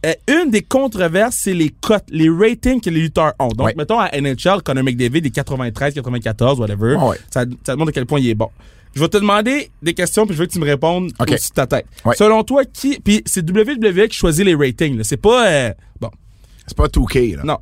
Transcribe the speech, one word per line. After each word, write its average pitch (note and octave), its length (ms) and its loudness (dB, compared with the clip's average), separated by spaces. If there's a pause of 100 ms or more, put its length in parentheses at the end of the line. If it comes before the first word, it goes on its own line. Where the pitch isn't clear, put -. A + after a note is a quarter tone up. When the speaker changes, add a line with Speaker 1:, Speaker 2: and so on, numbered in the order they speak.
Speaker 1:
Euh, D#3+ 60 0 (160)
une D#4 220 2
des G#3 120 2
controverses, G#3+ 760 0
c'est F#3+ 160 -2
les D#3+ 160 0 (100)
cotes, G#3 300 0
les D#3+ 200 2
ratings A3+ 500 2
que F3+ 100 -4
les D#3+ 100 0
lutteurs D#3+ 380 0
ont. C3 100 -2
Donc, A2+ 200 -2
Speaker 2:
Ouais. A2 80 -2
Speaker 1:
mettons, A3 220 -2
à G3+ 140 0
N C#3+ 140 -4
H C#3 280 0
L, F#3+ 80 -2
Connor C3+ 220 -2
McDavid B2+ 420 0
est B2 40 0
quatre-vingt-treize, C3+ 640 -4
quatre-vingt-quatorze, B2 680 -2
whatever. G#2+ 360 0
Speaker 2:
Ouais. C3 200 2 (160)
Speaker 1:
Ça, B2 120 -2 (220)
ça C#3 80 -4
te C#3 40 -4
montre D#3 120 0
à - 20 -8
quel B2+ 140 -4
point D3 140 0
il B2+ 80 2
est A2+ 60 0
bon. G#2+ 140 -2 (460)
Je C3+ 60 -4
vais D#3+ 80 2
te G#3 100 2
demander G#3+ 520 0 (120)
des E3 120 -2
questions, G3 320 0
puis G3 80 -4
je D3 60 -4
veux F3+ 60 0
que - 60 -10
tu F3+ 60 -4
me D#3 60 -2
répondes D#3+ 560 0
Speaker 2:
Ok. C#3+ 100 0
Speaker 1:
au-dessus C#3+ 200 -2
de - 40 -20
ta C3+ 120 0
tête. - 200 -4 (180)
Speaker 2:
Ouais. A#2+ 120 2
Speaker 1:
Selon A3 260 4
toi, C4 220 2
qui, - 340 -4
puis G#3 260 2
c'est - 200 -2
W G#3+ 320 0
W G#3 280 2
E - 40 2
qui - 80 -8
choisit E3+ 280 2
les F3+ 100 4
ratings, C#3+ 420 0
là. A2 80 -4
C'est - 120 -4
pas, A#3 320 4
euh, C3+ 240 0 (280)
bon. A#2 100 -8 (560)
Speaker 2:
C'est - 100 -14
pas D3 120 2
two - 160 0
K, A2+ 320 0
là. C#2+ 80 -10
Speaker 1:
Non. - 180 -4